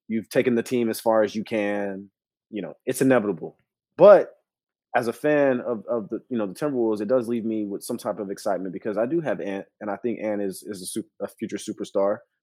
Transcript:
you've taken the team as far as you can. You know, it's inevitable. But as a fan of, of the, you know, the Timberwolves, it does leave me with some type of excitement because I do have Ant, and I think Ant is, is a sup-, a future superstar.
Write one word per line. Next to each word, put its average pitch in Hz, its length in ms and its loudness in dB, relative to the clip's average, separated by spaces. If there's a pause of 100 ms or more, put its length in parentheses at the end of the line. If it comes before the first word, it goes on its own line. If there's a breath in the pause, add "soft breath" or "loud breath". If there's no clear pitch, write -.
you've 110 220 -4
taken 123 240 2
the 117 80 2
team 120 260 0
as 107 120 -4
far 110 220 4
as 104 120 0
you 107 100 -4
can. 101 640 -4 (400)
You 104 120 -8
know, 76 120 -10 (120)
it's 127 160 -2
inevitable. 104 540 2 (400)
But 185 360 10 (600)
as 123 140 0
a 117 40 -2
fan 143 480 2
of, 113 300 -6
of 113 180 -4
the, 107 120 -6 (100)
you 123 80 -2
know, 104 80 -2
the 92 80 -8
Timberwolves, 117 480 0
it 101 60 -4
does 123 200 0
leave 117 160 -2
me 110 220 -4
with 98 160 -8
some 120 160 -8
type 104 200 -6
of 101 120 -6
excitement 95 420 -4
because 98 240 -6
I 110 100 0
do 160 140 -2
have 110 200 -4
Ant, 95 260 -6 (140)
and 107 100 -8
I 98 60 -6
think 113 260 -6
Ant 104 180 -4
is, 98 260 -6
is 98 160 -12
a 92 40 -14
sup-, - 180 -8 (160)
a 101 80 -8
future - 300 -10
superstar. 101 600 -4 (240)